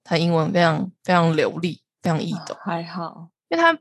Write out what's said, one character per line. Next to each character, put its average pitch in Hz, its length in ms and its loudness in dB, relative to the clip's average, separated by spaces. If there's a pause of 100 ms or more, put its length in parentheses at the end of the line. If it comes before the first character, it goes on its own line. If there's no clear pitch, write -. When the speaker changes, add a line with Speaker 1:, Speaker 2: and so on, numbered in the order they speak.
Speaker 1:
他 - 140 -2
英 170 160 2
文 160 180 2
非 175 100 2
常， 165 300 2 (140)
非 185 80 0
常 165 240 4
流 139 220 0
利， 165 240 -6 (200)
非 180 80 -2
常 160 120 0
易 170 100 -6
懂。 170 240 -10
Speaker 2:
哦， - 80 -20
还 170 200 -6
好。 170 440 -12 (200)
Speaker 1:
因 330 100 -2
为 330 40 2
他 330 180 6